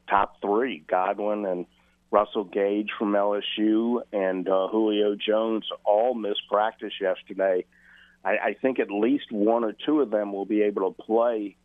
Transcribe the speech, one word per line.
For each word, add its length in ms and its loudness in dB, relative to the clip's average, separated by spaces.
top 320 0
three: 460 -2
Godwin 580 -2
and 200 -4
Russell 320 2
Gage 540 -2
from 180 0
L 200 2
S 80 -4
U 460 2
and, 340 -2
uh, 200 2
Julio 480 0
Jones, 500 -2
all 300 2
missed 360 -6
practice 520 0
yesterday. 640 0
I, 140 0
I 240 -2
think 180 0
at 120 -2
least 400 0
one 320 2
or 100 -2
two 280 0
of 80 0
them 220 -2
will 140 -4
be 160 2
able 320 0
to 100 -18
play 600 0